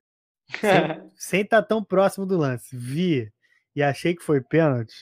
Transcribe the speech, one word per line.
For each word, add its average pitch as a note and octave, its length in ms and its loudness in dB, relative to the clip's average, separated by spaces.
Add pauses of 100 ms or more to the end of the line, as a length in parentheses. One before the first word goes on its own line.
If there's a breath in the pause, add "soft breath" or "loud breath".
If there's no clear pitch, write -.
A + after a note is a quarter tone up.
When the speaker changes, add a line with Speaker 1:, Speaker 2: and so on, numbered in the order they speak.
(480)
Speaker 1:
sem, - 0 -
Speaker 2:
<laughs> E3 680 0
Speaker 1:
sem - 280 -2
tá A3 160 2
tão A3 220 -2
próximo F#3+ 420 0
do F#3+ 120 -2
lance, C3 400 -4
vi C3 560 -4 (420)
e C#3+ 80 -2
achei C#3+ 320 -2
que E3+ 80 -16
foi D3 180 0
pênalti, C3+ 600 0